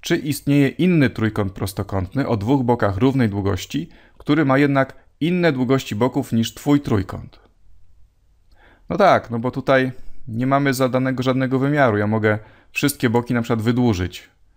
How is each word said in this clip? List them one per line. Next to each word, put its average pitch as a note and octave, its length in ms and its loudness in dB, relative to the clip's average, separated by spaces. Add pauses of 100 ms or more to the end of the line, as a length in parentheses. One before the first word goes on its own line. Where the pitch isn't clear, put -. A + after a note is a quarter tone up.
Czy - 160 -2
istnieje C#3+ 520 0
inny D#3 420 2
trójkąt G#2 420 -2
prostokątny G2+ 760 -6
o A#2 80 0
dwóch A#2+ 280 0
bokach A2+ 320 0
równej B2+ 320 2
długości, G2+ 600 -4 (300)
który D3+ 260 0
ma C3+ 140 2
jednak C#3 360 2 (260)
inne E3+ 320 0
długości B2+ 420 0
boków B2+ 380 -2
niż A2+ 220 -2
twój C#3+ 260 2
trójkąt? A2+ 600 -4 (1500)
No - 80 -4
tak, D3 340 4
no A#2+ 80 -4
bo B2 120 -4
tutaj C3 420 0 (360)
nie A#2 180 -4
mamy C#3 280 2
zadanego B2+ 480 -2
żadnego C3 360 0
wymiaru. C3+ 380 2
Ja G#2 100 0
mogę G#2+ 320 0 (340)
wszystkie C#3 380 0
boki A#2+ 240 0
na A#2 80 0
przykład A2+ 200 -2
wydłużyć. A2 680 0 (260)